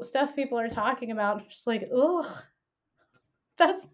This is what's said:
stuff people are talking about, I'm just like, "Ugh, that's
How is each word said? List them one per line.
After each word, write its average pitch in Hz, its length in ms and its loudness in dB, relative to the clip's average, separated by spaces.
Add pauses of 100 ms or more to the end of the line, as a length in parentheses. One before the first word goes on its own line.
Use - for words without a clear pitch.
stuff 277 320 0
people 269 220 -2
are 226 100 -2
talking 226 420 -2
about, 208 320 0
I'm - 60 -20
just - 180 -10
like, 226 280 -2
"Ugh, 320 320 4 (1300)
that's 359 380 4